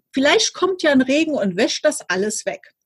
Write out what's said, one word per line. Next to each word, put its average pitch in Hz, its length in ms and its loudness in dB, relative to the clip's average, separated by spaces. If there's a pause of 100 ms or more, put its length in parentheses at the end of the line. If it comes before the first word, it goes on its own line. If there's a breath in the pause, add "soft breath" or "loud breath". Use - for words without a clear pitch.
(120)
vielleicht 302 420 2
kommt 359 300 -2
ja 294 80 4
ein 262 80 4
Regen 294 320 0
und 196 240 -2
wäscht 262 280 0
das 302 240 0
alles 196 380 -4
weg. - 280 -8 (120)